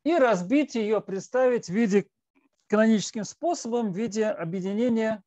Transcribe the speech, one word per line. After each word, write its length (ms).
и 120
разбить 600
ее, 260
представить 680
в 60
виде, 340
каноническим 560
способом, 680
в 60
виде 300
объединения 1000